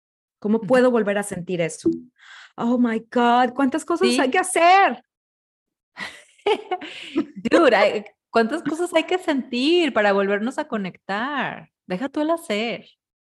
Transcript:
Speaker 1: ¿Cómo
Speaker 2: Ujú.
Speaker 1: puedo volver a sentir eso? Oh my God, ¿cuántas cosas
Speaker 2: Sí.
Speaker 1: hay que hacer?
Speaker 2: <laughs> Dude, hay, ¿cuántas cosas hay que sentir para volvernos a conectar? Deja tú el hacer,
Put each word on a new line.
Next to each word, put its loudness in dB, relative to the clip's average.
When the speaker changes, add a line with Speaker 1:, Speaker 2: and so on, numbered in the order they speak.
Speaker 1:
¿Cómo 0
Speaker 2:
Ujú. -6
Speaker 1:
puedo 4
volver 0
a -4
sentir -6
eso? -2
Oh 0
my 0
God, 2
¿cuántas -2
cosas 0
Speaker 2:
Sí. 2
Speaker 1:
hay 2
que 2
hacer? 4
Speaker 2:
<laughs> -6
Dude, 4
hay, 2
¿cuántas 0
cosas -6
hay 2
que -2
sentir 0
para 2
volvernos -2
a -6
conectar? -8
Deja -6
tú -6
el -2
hacer, -4